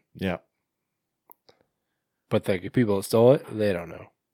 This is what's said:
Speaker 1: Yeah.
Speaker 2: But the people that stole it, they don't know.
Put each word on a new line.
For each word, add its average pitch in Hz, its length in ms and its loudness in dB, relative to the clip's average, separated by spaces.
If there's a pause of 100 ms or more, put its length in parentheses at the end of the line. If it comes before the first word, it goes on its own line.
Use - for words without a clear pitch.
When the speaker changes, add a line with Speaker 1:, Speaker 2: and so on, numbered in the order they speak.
(140)
Speaker 1:
Yeah. 95 240 -4 (1900)
Speaker 2:
But 107 140 -2
the 95 160 -2 (100)
people 104 280 0
that 95 60 -6
stole 117 300 6
it, - 120 -2 (120)
they 104 140 0
don't 85 180 -6
know. 82 180 -18 (260)